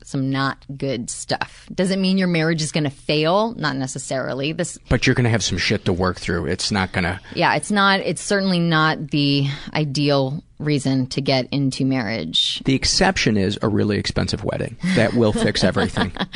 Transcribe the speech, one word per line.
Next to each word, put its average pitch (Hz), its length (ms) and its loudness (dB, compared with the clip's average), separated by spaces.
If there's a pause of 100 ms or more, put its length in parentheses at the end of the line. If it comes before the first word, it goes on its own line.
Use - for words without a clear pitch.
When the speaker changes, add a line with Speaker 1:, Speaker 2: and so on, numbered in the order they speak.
Speaker 1:
some 135 280 -4
not 135 340 -2 (100)
good 135 360 -4
stuff. - 600 -8
Doesn't 190 300 0
mean 190 160 2
your 185 100 2
marriage 160 360 2
is 151 80 -4
gonna 151 180 0
fail, 160 640 2
not 147 220 -4
necessarily. 135 800 -4
This 165 260 -6 (100)
Speaker 2:
But 131 160 2
you're 131 80 4
gonna 123 160 2
have 110 140 2
some 90 160 -2
shit - 260 -2
to 98 80 2
work 90 260 0
through. 85 280 -2
It's 90 240 -2
not 95 220 0
gonna 92 260 -2 (160)
Speaker 1:
Yeah, 147 180 2
it's 151 160 -2
not, 196 300 4
it's - 240 -4
certainly 190 360 0
not 156 520 2
the 143 340 2 (300)
ideal 143 680 0 (140)
reason 135 520 0
to - 120 -2
get 135 300 0
into 135 340 0
marriage. 110 800 -2
Speaker 2:
The 135 80 4
exception 135 640 2
is 98 240 0
a - 60 0
really 104 320 2
expensive 98 440 -2
wedding. - 340 -4 (180)
That 110 180 4
will 113 200 4
fix 110 300 0
everything. 92 540 0
Speaker 1:
<laughs> - 40 -8 (140)